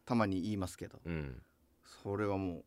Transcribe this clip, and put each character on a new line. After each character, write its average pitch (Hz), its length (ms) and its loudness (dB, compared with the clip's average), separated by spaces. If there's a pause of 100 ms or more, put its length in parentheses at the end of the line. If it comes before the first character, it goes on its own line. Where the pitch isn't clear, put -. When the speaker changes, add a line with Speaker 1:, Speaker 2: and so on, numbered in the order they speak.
Speaker 1:
た 127 120 2
ま 110 100 6
に 95 160 2
言 107 120 0
い 104 40 0
ま 92 100 0
す - 80 -10
け 85 120 -8
ど、 - 180 -16
Speaker 2:
う 85 60 -2
ん。 69 300 -4 (640)
Speaker 1:
そ 101 140 -2
れ 107 80 2
は 101 120 2
も 92 300 -2